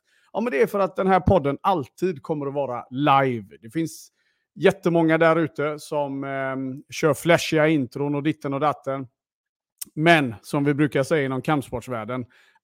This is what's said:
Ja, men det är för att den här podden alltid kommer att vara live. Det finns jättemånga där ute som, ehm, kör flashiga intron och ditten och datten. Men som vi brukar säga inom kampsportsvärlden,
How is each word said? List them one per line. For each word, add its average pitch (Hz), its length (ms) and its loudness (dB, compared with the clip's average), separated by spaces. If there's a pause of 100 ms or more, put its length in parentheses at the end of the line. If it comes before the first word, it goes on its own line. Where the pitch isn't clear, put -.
(340)
Ja, 196 80 -4
men 240 100 -4
det - 100 2
är - 60 4
för 202 120 -2
att 190 160 -2
den 190 120 -2
här 190 120 4
podden 160 420 2
alltid 175 600 -2
kommer 147 240 -6
att 139 60 -8
vara 123 360 -6
live. 131 720 2
Det 117 80 -20
finns 160 420 -8 (440)
jättemånga 165 640 2
där 160 180 4
ute 151 440 -2
som, 139 440 -6
ehm, 135 680 -6
kör 156 240 0
flashiga 160 540 2
intron 143 480 -2
och 143 80 -4
ditten 147 300 -4
och 139 60 -4
datten. 135 480 -4 (880)
Men 151 460 4
som 147 220 -4
vi 147 100 2
brukar 143 300 0
säga 147 220 0
inom 131 160 -4
kampsportsvärlden, 123 840 -6 (380)